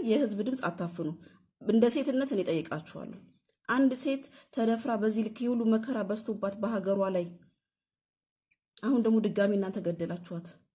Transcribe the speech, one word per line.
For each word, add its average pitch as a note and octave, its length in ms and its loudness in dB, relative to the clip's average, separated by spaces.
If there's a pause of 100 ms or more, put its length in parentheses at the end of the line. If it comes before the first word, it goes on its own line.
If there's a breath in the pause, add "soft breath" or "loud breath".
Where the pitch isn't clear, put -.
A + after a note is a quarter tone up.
የህዝብ A3 360 2
ድምፅ B3+ 220 -2
አታፍኑ። E3+ 460 -6 (520 loud breath)
እንደ A3 280 6
ሴትነት C4+ 420 2
እኔ G3 140 0
ጠይቃችኋለሁ። D#3+ 760 -4 (500)
አንድ C4 260 4
ሴት C4+ 280 -2 (280 loud breath)
ተደፍራ A3+ 440 0
በዚህ G#3+ 280 0
ልክ G#3+ 160 -6
የሁሉ A#3+ 260 0
መከራ A3+ 380 2
በዝቶባት G3+ 540 -4
በሀገሯ G3 520 0
ላይ F3+ 160 0 (1500)
አሁን A#3+ 240 2
ደግሞ A3 180 4
ድጋሚ G3+ 340 2
እናንተ F#3+ 280 -2
ገደላችኋት E3+ 680 -6 (260)